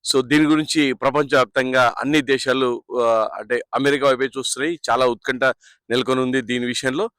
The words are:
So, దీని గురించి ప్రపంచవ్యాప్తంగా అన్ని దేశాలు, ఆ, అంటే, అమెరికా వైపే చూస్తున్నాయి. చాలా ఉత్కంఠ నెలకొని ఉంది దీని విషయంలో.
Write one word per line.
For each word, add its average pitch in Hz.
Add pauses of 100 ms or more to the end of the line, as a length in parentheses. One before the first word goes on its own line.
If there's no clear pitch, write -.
So, 135
దీని 147
గురించి 151
ప్రపంచవ్యాప్తంగా 131
అన్ని 147
దేశాలు, 127 (180)
ఆ, 113
అంటే, 110 (140)
అమెరికా 139
వైపే 131
చూస్తున్నాయి. 135 (100)
చాలా 127
ఉత్కంఠ 123 (460)
నెలకొని 127
ఉంది 127
దీని 123
విషయంలో. 131